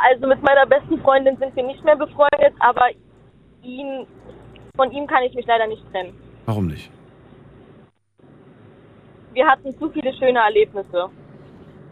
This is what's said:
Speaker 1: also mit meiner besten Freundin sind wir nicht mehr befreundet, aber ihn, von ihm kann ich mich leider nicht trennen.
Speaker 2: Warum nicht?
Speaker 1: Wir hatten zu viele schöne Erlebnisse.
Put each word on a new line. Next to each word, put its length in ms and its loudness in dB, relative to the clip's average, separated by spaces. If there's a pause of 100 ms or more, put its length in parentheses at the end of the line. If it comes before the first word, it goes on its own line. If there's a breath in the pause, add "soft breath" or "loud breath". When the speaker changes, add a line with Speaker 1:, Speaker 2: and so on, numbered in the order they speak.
Speaker 1:
also 200 2
mit 140 2
meiner 240 4
besten 340 0
Freundin 380 2
sind 180 -8
wir 80 -4
nicht 200 -12
mehr 120 4
befreundet, 640 2
aber 260 2 (760)
ihn, 440 -12 (720)
von 160 0
ihm 140 -8
kann 180 0
ich 100 -6
mich 120 -10
leider 200 0
nicht 240 -10
trennen. 220 -8 (340)
Speaker 2:
Warum 220 -4
nicht? 220 -14 (2500)
Speaker 1:
Wir 160 2
hatten 300 0
zu 120 -6
viele 240 -6
schöne 240 0
Erlebnisse. 680 -2 (840)